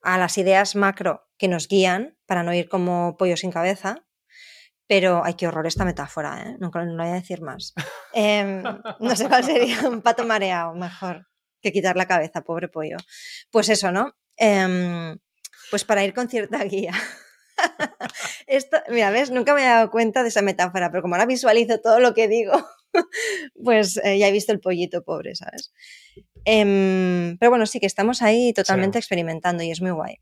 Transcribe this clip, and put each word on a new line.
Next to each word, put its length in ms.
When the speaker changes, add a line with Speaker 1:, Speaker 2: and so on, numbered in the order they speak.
Speaker 1:
a 160
las 200
ideas 360
macro 540
que 80
nos 220
guían 580
para 160
no 100
ir 160
como 480
pollo 200
sin 160
cabeza. 500
Pero, 360
ay, 100
qué 140
horror 180
esta 180
metáfora, 580
¿eh? 180
No, 120
no 120
la 100
voy 80
a 40
decir 260
más. 340
Speaker 2:
<laughs> 380
Speaker 1:
Em, 480
no 160
sé 120
cuál 160
sería, 440
un 120
pato 240
mareado, 500
mejor 520
que 120
quitar 240
la 100
cabeza, 380
pobre 240
pollo. 280
Pues 180
eso, 220
¿no? 240
Em, 840
pues 140
para 200
ir 100
con 160
cierta 340
guía. 280
<laughs> 920
Esto, 300
mira, 220
¿ves? 220
Nunca 220
me 80
he 40
dado 240
cuenta 320
de 60
esa 140
metáfora, 480
pero 120
como 140
ahora 100
visualizo 540
todo 180
lo 160
que 140
digo, 240
<laughs> 720
pues, 400
eh, 140
ya 100
he 40
visto 200
el 80
pollito 420
pobre, 320
¿sabes? 380
Em, 920
pero 120
bueno, 160
sí 140
que 60
estamos 360
ahí 300
totalmente 460
Speaker 2:
Sí. 20
Speaker 1:
experimentando 640
y 80
es 100
muy 80
guay. 320